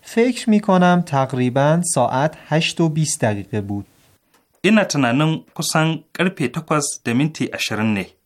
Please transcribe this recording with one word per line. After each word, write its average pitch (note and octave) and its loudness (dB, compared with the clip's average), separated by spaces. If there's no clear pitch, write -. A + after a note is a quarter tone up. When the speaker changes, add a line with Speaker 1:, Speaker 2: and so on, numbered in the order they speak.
Speaker 1:
فکر A#3+ 0
می G#3 6
کنم F3+ 4
تقریباً C3+ 0
ساعت C3+ 0
هشت - -2
و E3 4
بیست D#3 -2
دقیقه G#2 -2
بود. G2+ -8
Speaker 2:
Ina G#3 4
tunanin D#3 0
kusan D#3+ -2
karfe E3+ -2
takwas D#3 -4
da A#2+ -2
minti C#3+ -2
ashirin G#2+ -2
ne. F#2 -4